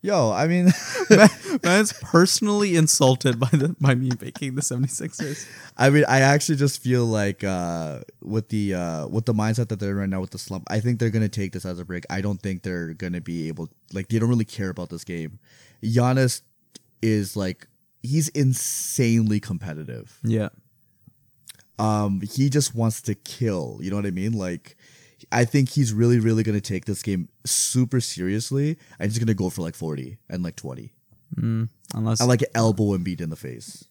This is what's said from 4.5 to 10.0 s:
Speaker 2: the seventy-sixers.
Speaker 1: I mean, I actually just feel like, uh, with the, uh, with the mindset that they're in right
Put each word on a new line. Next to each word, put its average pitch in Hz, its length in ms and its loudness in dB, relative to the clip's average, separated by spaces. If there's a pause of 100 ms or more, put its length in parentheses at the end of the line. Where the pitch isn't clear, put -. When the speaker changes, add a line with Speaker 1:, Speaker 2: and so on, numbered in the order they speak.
Speaker 2:
the 135 60 -4
seventy-sixers. - 840 -4 (300)
Speaker 1:
I 131 140 6
mean, 147 180 6
I 131 140 4
actually 143 340 4
just 139 260 0
feel 123 240 2
like, 104 380 0
uh, 85 560 -4 (220)
with 107 260 -4
the, 101 280 -2
uh, 82 340 -4
with 110 160 -2
the 117 80 0
mindset 110 340 0
that 98 140 -6
they're 101 100 -4
in 98 60 -2
right 98 120 -2